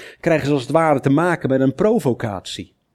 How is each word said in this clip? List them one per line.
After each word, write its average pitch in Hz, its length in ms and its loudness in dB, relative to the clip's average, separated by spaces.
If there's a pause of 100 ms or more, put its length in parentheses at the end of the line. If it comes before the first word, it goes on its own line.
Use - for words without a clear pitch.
(200)
krijgen 156 280 0
ze 147 60 2
als 139 80 0
het 120 100 -8
ware 156 280 2
te 143 100 0
maken 156 400 0
met 131 120 2
een 135 140 2
provocatie, 120 1000 -2 (220)